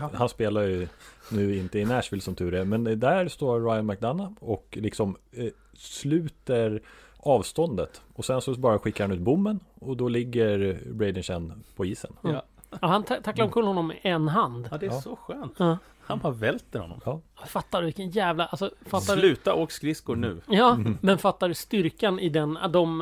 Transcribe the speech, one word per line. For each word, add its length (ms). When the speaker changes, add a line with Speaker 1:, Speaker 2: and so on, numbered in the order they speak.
Speaker 1:
Ja. 120
Speaker 2:
han 160
spelar 320
ju 260
nu 260
inte 220
i 60
Nashville, 360
som 140
tur 180
är. 120
Men, 220
eh, 100
där 300
står 340
Ryan 240
McDonough 540
och 280
liksom, 360
eh, 140
sluter 1080
avståndet. 840
Och 120
sen 160
så 140
bara 240
skickar 280
han 100
ut 40
bommen 380
och 220
då 120
ligger 680
Brady 300
Chen 400
på 100
isen. 280
Speaker 3:
Mm. 120
Speaker 1:
Ja. 80
Speaker 3:
Ja, 60
han 160
ta-, 180
tacklar 240
omkull 200
honom 220
med 140
en 260
hand. 440
Speaker 1:
Ja, 60
det 80
är 60
Speaker 2:
Ja. 100
Speaker 1:
så 140
skönt. 420
Speaker 3:
Ja. 200
Speaker 1:
Han 140
bara 140
välter 460
honom. 260
Speaker 2:
Ja. 160
Speaker 3:
Fattar 340
du 40
vilken 240
jävla, 360
alltså, 260
fattar 300
du? 60
Speaker 1:
Sluta 320
åk 180
skridskor 440
nu. 320
Speaker 3:
Ja, 260
Speaker 2:
Mm. 280
Speaker 3:
men 160
fattar 300
du 60
styrkan 680
i 100
den, 280
de 320